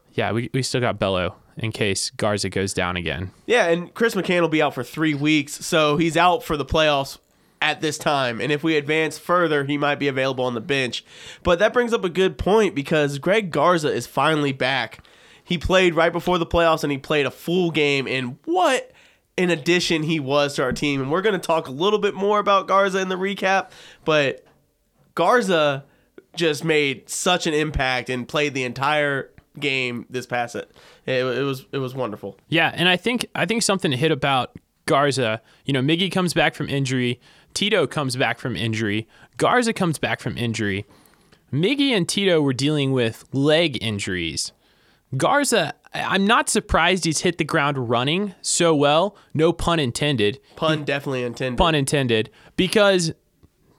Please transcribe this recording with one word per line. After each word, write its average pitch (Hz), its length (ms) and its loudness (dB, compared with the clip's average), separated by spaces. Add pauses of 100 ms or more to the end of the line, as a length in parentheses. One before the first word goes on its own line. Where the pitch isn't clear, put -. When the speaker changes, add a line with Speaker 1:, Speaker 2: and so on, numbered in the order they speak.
(120)
Speaker 1:
Yeah, 101 220 -2
we, 120 200 -2
we 135 80 0
still 127 200 -2
got 104 180 -2
Bello 92 380 0 (220)
in 110 120 -4
case - 400 -2
Garza 104 400 -2
goes 98 200 -2
down 90 260 -2
again. 85 340 -6 (160)
Speaker 2:
Yeah, 226 220 2
and 175 260 -2
Chris 226 180 0
McCann 180 280 0
will 165 60 2
be 156 140 0
out 143 140 0
for 131 80 -6
three 156 320 -2
weeks, 147 500 -2
so 151 320 2
he's 170 180 0
out 170 280 4
for 160 120 -4
the 139 100 -4
playoffs 147 520 0 (420)
at 151 220 -2
this 151 160 -2
time. 131 420 0
And 127 120 -2
if 147 120 -2
we 160 140 2
advance 151 400 -2
further, 160 480 0
he 143 100 -2
might 143 200 0
be 131 120 -2
available 131 380 0
on 123 80 -2
the 117 80 -4
bench. 131 420 -2 (380)
But 175 160 2
that 214 160 2
brings 240 200 0
up 208 100 0
a 185 60 0
good 175 280 0
point 202 380 2
because 143 420 0
Greg 185 320 0
Garza 151 420 2
is 120 140 -2
finally 147 460 0
back. 127 520 -4 (400)
He 175 140 -4
played 180 380 4
right 165 160 4
before 175 260 0
the 165 80 0
playoffs, 165 380 2
and 143 80 0
he 135 80 -4
played 143 260 0
a 123 60 -4
full 170 400 -2
game, 143 340 2
and 127 400 -4
what 320 460 0 (440)
an 180 140 0
addition 165 540 0
he 160 160 0
was 139 360 0
to 156 80 -2
our 127 100 0
team. 139 280 -2
And 135 100 -4
we're 185 120 0
gonna 202 160 0
talk 160 280 -2
a 135 40 -12
little 190 260 0
bit 196 160 0
more 202 240 0
about 202 300 2
Garza 190 320 2
in 190 100 -2
the 185 60 -4
recap, 190 560 -2 (340)
but 147 400 0 (720)
Garza 165 720 2 (500)
just 160 280 0
made 147 460 0
such 180 380 0
an 156 80 0
impact 131 560 -2
and 123 160 -4
played 147 260 -2
the 131 100 -4
entire 139 680 -2 (280)
game 131 500 -4
this 120 180 -8
past 120 280 -4
it. 101 140 -10 (380)
It, 127 180 0
it 127 160 -2
was, 139 300 -4
it 139 80 -4
was 131 160 -6
wonderful. 104 420 -8 (120)
Speaker 1:
Yeah, 156 260 2
and 175 120 0
I 180 100 4
think, 233 360 -2
I 156 120 -2
think 226 180 -2
something 190 260 0
to 127 80 -2
hit 160 140 2
about 139 440 -2 (300)
Garza. 131 560 2 (240)
You 139 80 -2
know, 131 80 0
Miggy 170 300 0
comes 180 220 0
back 156 200 2
from 147 160 -6
injury. 127 500 -2 (360)
Tito 196 320 0
comes 131 280 -4
back 120 220 -2
from 123 180 -6
injury. 110 520 -2 (300)
Garza 226 360 2
comes 170 240 -2
back 113 220 -4
from 107 180 -6
injury. 107 480 -2 (640)
Miggy 269 400 2
and 190 160 0
Tito 185 340 2
were 139 120 2
dealing 139 380 0
with 120 400 0
leg 151 500 2
injuries. 95 720 -4 (640)
Garza, 180 580 0 (180)
I, 151 120 -6
I'm 196 240 0
not 269 220 2
surprised 170 560 2
he's 160 160 -2
hit 175 180 -2
the 170 40 0
ground 143 460 -2
running 156 520 0
so 165 340 2
well. 147 420 2 (160)
No 160 200 4
pun 170 260 0
intended. 123 600 0 (160)
Speaker 2:
Pun 156 240 0
Speaker 1:
He 147 40 -8
Speaker 2:
definitely 139 400 -4
intended. 123 340 -6
Speaker 1:
Pun 165 160 2
intended. 131 560 0 (280)
Because 185 540 2 (680)